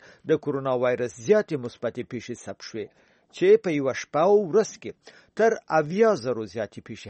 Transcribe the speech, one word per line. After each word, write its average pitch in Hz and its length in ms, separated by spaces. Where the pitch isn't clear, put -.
د 117 140
کورونا 135 300
وایرس 123 300
زیاتې 202 280
مثبتې 120 460
پیښې 120 320
ثبت 101 260
شوې، 107 180
چې 185 120
په 185 60
یوه 135 220
شپه 151 220
او 202 160
ورځ 214 200
کې 104 100
تر 226 160
اویا 190 320
زرو 113 200
زیاتې 110 340
پیښې 107 220